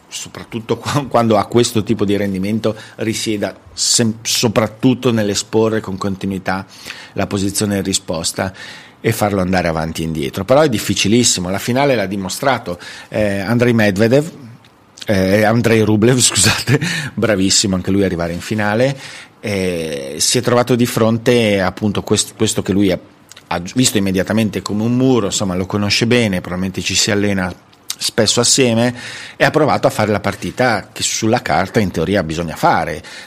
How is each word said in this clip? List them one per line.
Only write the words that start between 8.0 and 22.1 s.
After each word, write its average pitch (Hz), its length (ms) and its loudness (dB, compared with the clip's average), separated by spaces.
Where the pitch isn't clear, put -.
e 113 120 0
farlo 104 280 0
andare 90 280 2
avanti 80 340 -4
e 82 40 -2
indietro. 78 380 -4
Però 131 160 4
è 160 80 4
difficilissimo, 104 800 0
la 98 100 -4
finale 135 360 0
l'ha 101 120 0
dimostrato, 98 720 -4
eh, 104 300 0
Andrei 120 340 2
Medvedev, 113 580 4
eh, 98 380 2
Andrei 113 360 4
Rublev, 110 380 4
<laughs> - 20 2
scusate, - 580 2
bravissimo 98 600 2
anche 92 160 -2
lui 98 120 2
a 98 40 2
arrivare 85 260 -4
in 87 80 -8
finale, 110 560 0
eh, 82 760 -4
si - 200 0
è 117 40 2
trovato 123 320 4
di 120 120 4
fronte 113 720 2
appunto 95 420 -2
quest-, - 340 -2